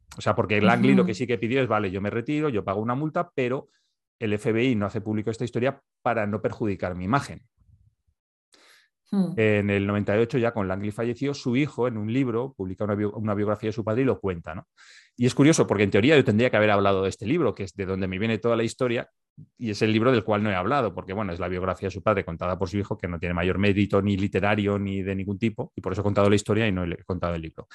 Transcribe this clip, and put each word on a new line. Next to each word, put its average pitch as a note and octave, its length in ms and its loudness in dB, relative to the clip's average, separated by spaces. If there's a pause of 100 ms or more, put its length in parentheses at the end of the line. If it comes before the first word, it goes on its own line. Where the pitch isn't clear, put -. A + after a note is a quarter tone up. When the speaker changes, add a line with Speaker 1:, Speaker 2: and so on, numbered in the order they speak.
(180)
Speaker 1:
O - 40 -14
sea, G#2+ 140 2
porque G#2 260 2
Langley A#2+ 340 6
lo B2+ 80 6
Speaker 2:
Ujú. F2+ 40 2
Speaker 1:
que A2 60 -2
sí B2 140 -4
que A#2+ 100 0
pidió A#2+ 240 0
es, A#2+ 60 0
"Vale, G#2 240 0
yo F#2+ 100 -4
me G#2 80 -2
retiro, D3 400 -2
yo G2 160 -2
pago G2 160 -2
una A#2+ 140 -2
multa, D#3 380 -4
pero B2+ 360 -4 (500)
el G#2+ 140 -2
F G#2+ 180 -2
B A2+ 140 2
I C3 100 2
no G#2 100 0
hace G#2+ 140 -4
público G#2+ 320 -4
esta A#2+ 140 -6
historia B2 360 -4 (200)
para A2+ 260 0
no G#2 140 -4
perjudicar G2+ 520 -4
mi F2+ 120 -8
imagen". G#2+ 420 -2 (1600)
Speaker 2:
Hmm. F3+ 260 0
Speaker 1:
En G#2 340 2
el G2+ 160 0
noventa G#2 280 0
y A2 40 4
ocho, A#2 180 0
ya A#2 140 2
con G2 160 -2
Langley G2 240 -4
fallecido, A#2+ 420 -4
su B2+ 220 -4
hijo C3 320 0
en A#2 100 -4
un G#2+ 160 -4
libro B2+ 400 -2
publica F#2+ 300 -6
una G#2 100 0
bio-, G#2 200 0
una G#2+ 200 -4
biografía G#2 360 -2
de G#2 40 -6
su A2+ 100 -6
padre A2 200 0
y - 20 2
lo A2 140 0
cuenta, E2+ 340 -6
¿no? - 140 -14 (480)
Y A#2+ 100 0
es B2 80 4
curioso C#3+ 320 6
porque G#2 180 2
en G2 60 4
teoría A#2 260 6
yo C3 80 8
tendría A2 280 4
que A2 60 2
haber G#2+ 120 6
hablado G2+ 320 4
de F#2+ 80 0
este - 160 -10
libro, C3 300 0
que G2+ 80 -8
es F#2+ 120 -12
de F#2+ 120 -6
donde F#2+ 200 -2
me F#2 120 -4
viene A2+ 180 0
toda A#2 180 0
la A2+ 80 2
historia, A#2+ 460 -2 (480)
y A2+ 140 -6
es G2 100 -2
el A2 120 4
libro A2+ 180 4
del A2+ 120 2
cual G#2 200 0
no G#2+ 80 0
he F#2 40 0
hablado, G#2 380 0
porque, F2+ 200 -10
bueno, G2 200 -4
es F2 60 -8
la F2 80 -4
biografía F2+ 400 -4
de F2+ 40 -2
su F#2 120 -10
padre G2 200 2
contada F2 360 -4
por F#2+ 100 -2
su G2+ 80 -4
hijo, G2+ 200 -4
que F2+ 100 -8
no F2 100 -6
tiene F2 160 -4
mayor F2+ 240 0
mérito G2+ 420 4
ni G2+ 160 2
literario G2+ 600 0
ni G2 240 -4
de G2 140 -4
ningún G2 240 -6
tipo, A2+ 360 -4
y G#2+ 60 -10
por F#2 120 -4
eso G#2 80 -2
he - 20 -4
contado G2+ 260 4
la G#2+ 60 6
historia G#2+ 320 2
y G2 40 0
no F2+ 120 -2
he E2+ 200 -6
contado F2 300 -4
el E2 80 -6
libro. - 340 -14